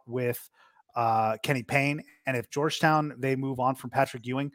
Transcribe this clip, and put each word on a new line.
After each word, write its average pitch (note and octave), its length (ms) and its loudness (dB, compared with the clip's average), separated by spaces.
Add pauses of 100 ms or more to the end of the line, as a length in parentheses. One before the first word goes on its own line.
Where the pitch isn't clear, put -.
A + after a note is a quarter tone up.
with, A#2+ 420 -4 (460)
uh, A2+ 480 2
Kenny C3+ 220 0
Payne, C#3+ 360 0 (240)
and C3 120 0
if A#2 140 -4
Georgetown, D3+ 680 2
they C3+ 160 0
move C3+ 240 -4
on B2+ 160 2
from B2+ 160 -10
Patrick C3 360 0
Ewing, C#3 280 -4